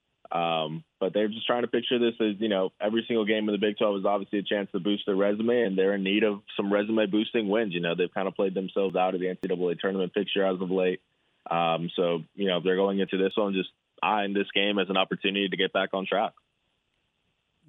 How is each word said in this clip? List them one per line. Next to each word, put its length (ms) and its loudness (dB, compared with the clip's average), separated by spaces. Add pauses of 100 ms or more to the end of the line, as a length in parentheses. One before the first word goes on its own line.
(320)
Um, 540 -2 (120)
but 160 -2
they're 140 2
just 180 -6
trying 180 0
to 40 -2
picture 320 0
this 220 2
as, 180 0
you 80 -2
know, 320 0
every 260 0
single 200 0
game 240 0
in 40 0
the 40 0
Big 200 0
Twelve 200 2
is 80 -2
obviously 340 0
a 40 -4
chance 280 -2
to 80 -2
boost 260 -2
their 100 0
resume, 480 2
and 140 0
they're 160 4
in 100 -2
need 200 2
of 180 0 (140)
some 160 0
resume-boosting 760 2
wins. 240 0
You 80 -2
know, 140 0
they've 180 0
kind 160 -2
of 60 -10
played 180 0
themselves 420 -2
out 180 2
of 60 -2
the 80 -2
N 140 -4
C 80 -4
double 180 0
A 80 0
tournament 380 -2
picture 320 0
as 160 0
of 100 -4
late. 300 0 (480)
Um, 480 0
so, 260 0 (100)
you 140 -2
know, 160 0
they're 140 2
going 220 2
into 180 -2
this 180 2
one 180 0
just 180 -2 (300)
eyeing 320 0
this 220 0
game 240 2
as 100 0
an 60 0
opportunity 540 0
to 80 -6
get 160 0
back 180 0
on 140 -2
track. 260 0 (1400)